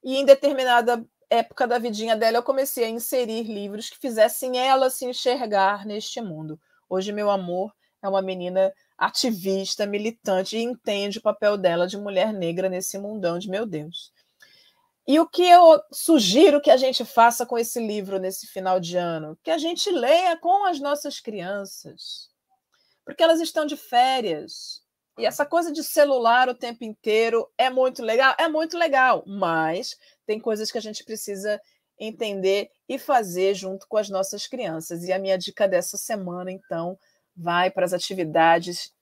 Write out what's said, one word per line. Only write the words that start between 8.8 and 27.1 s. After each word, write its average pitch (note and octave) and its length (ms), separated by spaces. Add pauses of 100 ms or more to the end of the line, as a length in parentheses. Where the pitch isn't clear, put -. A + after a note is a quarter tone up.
ativista, F#3+ 880
militante, G3+ 720
e A3+ 40
entende G#3+ 580
o - 20
papel G#3 360
dela F3 300
de G3 100
mulher G3+ 340
negra F#3 380
nesse F#3 280
mundão G3 420
de G3+ 100
meu - 160
Deus. E3 480 (920)
E C#4+ 120
o E4 80
que F4 160
eu F4 380 (100)
sugiro C#4+ 720
que D4+ 80
a B3+ 80
gente B3+ 260
faça A#3 420
com A#3+ 120
esse A#3 220
livro G3+ 400
nesse F#3 280
final F#3+ 320
de E3+ 160
ano? D#3+ 460
Que D#4+ 100
a E4 60
gente E4 320
leia E4 480
com F#4+ 280
as F4 140
nossas C#4+ 400
crianças, G3 1120 (720)
porque - 200
elas E4 180
estão D#4+ 240
de D4 100
férias. A#3+ 1040 (360)
E A3+ 80
essa B3 200
coisa E4+ 260
de D4+ 120
celular B3+ 680
o B3 60
tempo A#3+ 280
inteiro A3+ 760